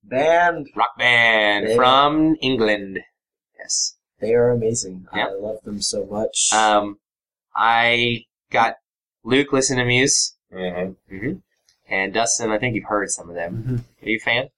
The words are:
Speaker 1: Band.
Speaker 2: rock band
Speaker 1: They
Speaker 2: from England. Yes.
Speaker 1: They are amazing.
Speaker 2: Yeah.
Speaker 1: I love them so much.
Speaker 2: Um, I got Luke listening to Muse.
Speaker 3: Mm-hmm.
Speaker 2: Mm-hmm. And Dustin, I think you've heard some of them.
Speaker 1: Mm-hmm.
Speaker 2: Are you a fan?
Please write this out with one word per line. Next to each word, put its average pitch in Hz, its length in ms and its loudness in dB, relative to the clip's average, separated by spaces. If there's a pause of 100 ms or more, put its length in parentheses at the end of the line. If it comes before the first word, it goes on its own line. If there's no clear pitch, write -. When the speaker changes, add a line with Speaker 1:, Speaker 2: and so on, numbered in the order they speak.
Speaker 1:
Band. 156 680 2
Speaker 2:
rock 113 240 0
band 113 680 4
Speaker 1:
They 113 80 2
Speaker 2:
from 143 640 4
England. 107 600 0 (580)
Yes. - 380 -6 (240)
Speaker 1:
They 110 140 0
are 120 160 4
amazing. 110 640 -4
Speaker 2:
Yeah. 107 140 -2
Speaker 1:
I - 60 -8
love 104 300 -10
them 104 160 -10
so 101 260 -4
much. 104 460 -4
Speaker 2:
Um, 104 460 2 (560)
I 117 720 2 (260)
got 113 260 0 (480)
Luke 135 280 2
listening 135 280 0
to 123 40 0
Muse. 123 500 0 (180)
Speaker 3:
Mm-hmm. 92 640 -8
Speaker 2:
Mm-hmm. 110 180 -8 (560)
And 98 260 -4
Dustin, 113 360 -2
I 107 80 -2
think 120 160 -2
you've 98 140 -4
heard 101 220 -2
some 85 180 -10
of 85 80 -16
them. 85 200 -8
Speaker 1:
Mm-hmm. 123 200 -6 (300)
Speaker 2:
Are - 20 -4
you 110 80 -2
a 110 40 -8
fan? 123 380 -2